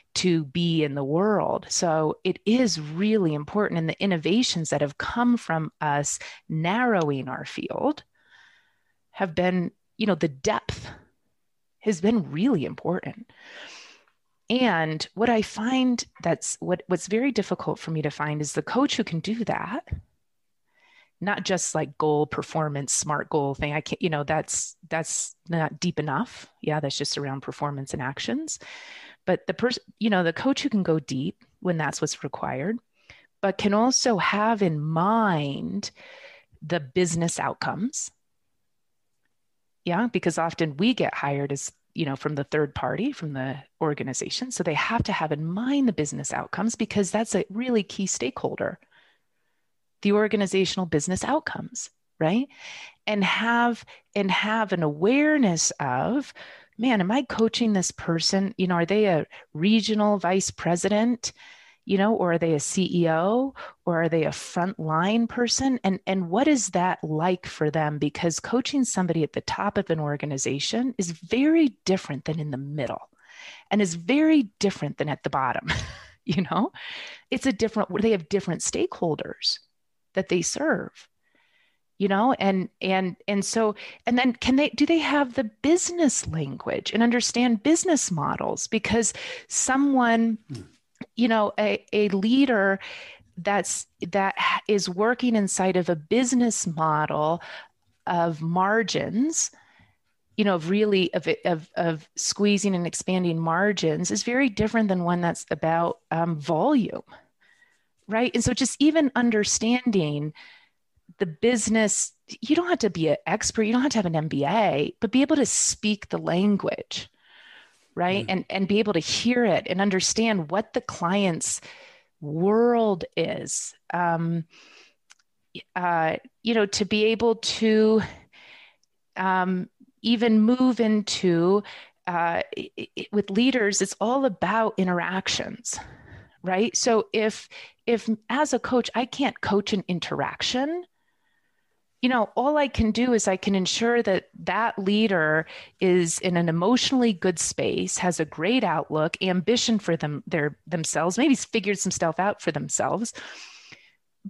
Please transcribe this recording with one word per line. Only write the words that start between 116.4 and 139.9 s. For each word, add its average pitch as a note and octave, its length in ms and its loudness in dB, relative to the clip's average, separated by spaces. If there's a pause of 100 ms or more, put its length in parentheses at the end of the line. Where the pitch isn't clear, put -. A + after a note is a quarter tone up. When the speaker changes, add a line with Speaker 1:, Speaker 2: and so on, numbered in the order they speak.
Speaker 1:
right? F3+ 320 -2
Speaker 2:
Mm. C#3+ 60 -4
Speaker 1:
And, F#3 180 -4
and G3 180 -2
be G#3 120 2
able G#3 140 0
to E3 60 2
hear A#3+ 440 0
it F3+ 260 2
and F#3 120 0
understand G3 680 0
what G3 220 -2
the - 100 -2
client's F3+ 800 -2 (640)
world G3+ 800 2 (140)
is, D#3+ 560 -4 (200)
um, E3+ 520 0 (1300)
uh, E3+ 400 0 (280)
you A#3 100 0
know, A3 120 4
to G3+ 200 -2
be G#3+ 200 2
able A3+ 300 2
to, A3 640 4 (1160)
um, F#3 520 0 (320)
even A3 380 4
move B3 400 4
into, G3+ 800 4 (460)
uh, E3+ 340 0 (160)
i-, - 220 -10
i-, - 320 -10
with G#3 180 0
leaders, G#3+ 520 2
it's - 180 -4
all B3 240 2
about G#3+ 540 0
interactions, F3+ 1000 -2 (640)
right? F#3 360 0
So A3+ 340 2
if, A3 380 -2 (360)
if A3+ 240 0 (200)
as C#4+ 240 0
a A#3 60 2
coach, B3 360 0
I A#3 100 0
can't - 360 -4
coach G3 320 0
an G3 160 -2
interaction, B3+ 960 -4 (1160)